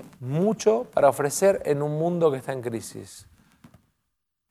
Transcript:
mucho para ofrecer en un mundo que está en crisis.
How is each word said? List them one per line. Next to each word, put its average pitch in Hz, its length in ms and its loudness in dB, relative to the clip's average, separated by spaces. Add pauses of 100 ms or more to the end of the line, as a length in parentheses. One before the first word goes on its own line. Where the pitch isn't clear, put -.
(200)
mucho 208 760 0
para 139 160 6
ofrecer 143 560 2
en 147 160 0
un 151 160 -4
mundo 170 320 0
que 135 80 0
está 135 160 -8
en 131 80 -6
crisis. 110 640 -10 (1200)